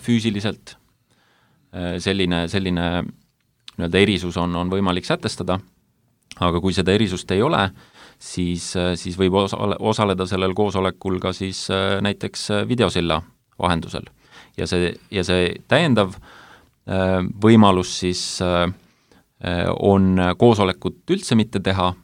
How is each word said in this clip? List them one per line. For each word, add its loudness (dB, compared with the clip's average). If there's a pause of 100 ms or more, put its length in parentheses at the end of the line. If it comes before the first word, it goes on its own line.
füüsiliselt. -2 (960)
Äh, -6
selline, 0
selline 0 (880)
nii-öelda 0
erisus 2
on, 0
on -2
võimalik -2
sätestada, -4 (800)
aga 0
kui 0
seda 2
erisust 0
ei 2
ole, 0 (480)
siis, -6
äh, 0
siis -10
võib 4
osale-, 0
osaleda 0
sellel -2
koosolekul -2
ka -2
siis, -8
äh, 0
näiteks, -6
äh, -2
videosilla 0 (360)
vahendusel. -4 (460)
Ja -6
see, 0 (180)
ja -2
see 2 (180)
täiendav, 2 (720)
äh, 0 (240)
võimalus 6
siis, -2 (220)
äh, 2 (720)
äh, -2 (160)
on 4 (240)
koosolekut 2
üldse -2
mitte 0
teha 0 (140)